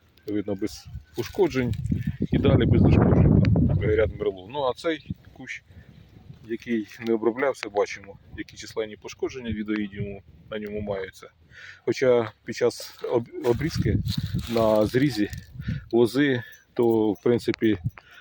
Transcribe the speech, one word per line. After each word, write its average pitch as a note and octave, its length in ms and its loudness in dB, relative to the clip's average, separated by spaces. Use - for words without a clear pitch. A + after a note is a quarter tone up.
видно, G#2 280 -4
без G2+ 320 -8
ушкоджень, B2+ 560 0
і - 60 4
далі - 280 4
без - 160 4
ушкоджень, - 600 6
там, - 120 0
ряд G#2+ 380 0
мерло. G2 340 -6
Ну, C#3+ 100 -6
а B2 120 -2
цей D#3+ 360 -6
кущ, - 300 -14
який A2+ 380 -4
не A2+ 80 2
оброблявся, A2+ 560 -2
бачимо, G2 480 -4
які - 180 -14
численні A2 400 -10
пошкодження B2+ 540 -10
від G#2+ 180 -6
оїдіуму G2+ 540 -6
на A2 80 -8
ньому G#2 220 -8
маються. G2 500 -10
Хоча A#2+ 480 2
під A#2 120 -8
час - 420 -4
об-, A#2+ 160 0
обрізки A#2+ 540 0
на G#2+ 320 4
зрізі A#2+ 440 0
лози, B2 500 4
то, A2+ 380 2
в - 100 -8
принципі, A2 560 2